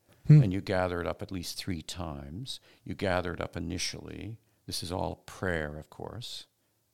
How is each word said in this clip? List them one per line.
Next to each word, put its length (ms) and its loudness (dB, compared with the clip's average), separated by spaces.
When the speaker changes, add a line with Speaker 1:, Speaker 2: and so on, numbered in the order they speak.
Speaker 1:
Hmm. 160 12
Speaker 2:
and 100 2
you 80 0
gather 400 0
it 60 -2
up 140 -4
at 100 -10
least 260 -6
three 240 -4
times. 800 -8
You 120 -8
gather 380 0
it 80 -6
up 160 -6
initially. 800 -6
This 160 -6
is 80 -6
all 340 -2
prayer, 540 -2
of 100 -16
course, 560 -12